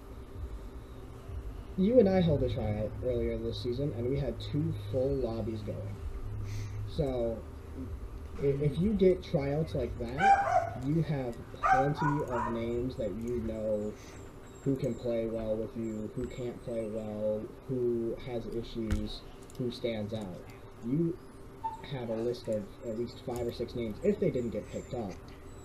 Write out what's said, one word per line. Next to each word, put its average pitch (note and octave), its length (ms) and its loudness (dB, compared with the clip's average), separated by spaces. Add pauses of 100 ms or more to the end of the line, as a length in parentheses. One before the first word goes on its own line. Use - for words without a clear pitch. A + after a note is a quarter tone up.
(1800)
you A3 200 10
and G#3 80 12
I F#3 140 8
held D3+ 220 6
a G#2+ 100 4
tryout G#2+ 380 0 (120)
earlier A#2 360 2
this A2+ 240 -2
season, B2+ 340 0
and A#2+ 140 0
we C#3 80 2
had A#2+ 200 -2
two D#3 360 0 (180)
full C3 160 2
lobbies A2+ 540 0
going. - 340 -4 (960)
So, A#2+ 440 2 (1040)
i-, - 20 2
if C#3+ 340 2
you G3+ 140 4
get F#3 300 8
tryouts C#3+ 520 2
like B2 260 -2
that, D#3 840 4
you D3+ 160 4
have C3+ 340 0 (280)
plenty D3 680 4
of A#2 220 0
names A#2+ 440 0
that G#2 180 -2
you A#2+ 240 -2
know G#2+ 560 0 (680)
who C#3 140 2
can B2 160 0
play A#2 340 0
well A2 300 0
with A2 180 -4
you, G#2+ 400 -4
who B2 120 -2
can't A#2+ 380 -6
play A2+ 280 -2
well, G#2+ 480 0 (280)
who A#2+ 460 0 (120)
has A#2 220 -4
issues, G#2+ 720 -2 (340)
who B2 140 -2
stands A2 420 -4
out. G2+ 320 -6 (420)
You E3 300 2 (720)
have B2 200 -4
a A2 60 0
list A#2 320 -2
of G#2+ 140 0 (240)
at A2 120 -2
least A#2 260 -4
five A#2+ 220 -2
or A#2 60 0
six A2+ 220 -4
names, A#2 280 -2
if G3+ 180 4
they F3 100 4
didn't A#2+ 200 0
get - 200 -4
picked - 220 -8
up, G#2+ 200 -4 (520)